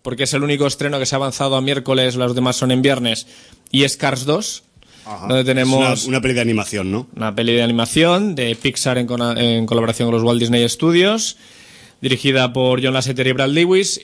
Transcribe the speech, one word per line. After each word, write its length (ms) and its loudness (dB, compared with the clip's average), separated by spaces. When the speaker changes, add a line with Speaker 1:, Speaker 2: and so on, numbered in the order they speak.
Speaker 1:
porque 240 -4
es 80 -2
el 100 0
único 240 0
estreno 320 -2
que 60 -2
se 100 -4
ha 20 0
avanzado 400 -2
a 40 2
miércoles, 540 0
los 200 0
demás 220 0
son 140 0
en 100 4
viernes, 460 0
y 140 2
es 140 -2
Cars 280 -2
dos, 360 -4
Speaker 2:
Ajá. 220 -12
Speaker 1:
donde 160 2
tenemos 560 2
Speaker 2:
Es 40 -4
una, 140 -2
una 40 0
peli 120 0
de 80 0
animación, 500 -2
¿no? 140 -4
Speaker 1:
Una 180 -6
peli 200 0
de 80 2
animación 720 2
de 200 -2
Pixar 440 -2
en 80 -2
cona-, 320 -2
en 280 2
colaboración 420 0
con 60 0
los 80 2
Walt 180 2
Disney 280 2
Studios, 680 0
dirigida 500 0
por 300 2
John 120 0
Lasseter 340 -2
y 40 2
Brad 180 0
Lewis, 540 2